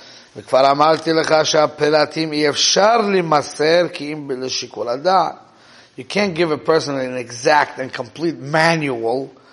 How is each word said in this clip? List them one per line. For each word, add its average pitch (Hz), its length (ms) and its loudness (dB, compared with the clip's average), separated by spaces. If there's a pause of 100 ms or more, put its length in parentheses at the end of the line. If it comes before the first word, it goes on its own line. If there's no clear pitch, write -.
(380)
"V'kvar 135 360 4
amalti 156 400 2
lecha 156 320 2
she'apelatim 151 840 0
yefshar 185 680 2
limaser 165 880 2
ki 147 200 -10
im 147 160 -10
b'leshikol 127 760 -6
hadat." 180 380 0 (560)
You 127 80 -14
can't 196 320 -2
give 165 160 2
a 147 60 -2
person 143 420 0
an 127 160 -6
exact 127 640 -2
and 131 120 -8
complete 135 460 -6
manual 139 960 -2 (200)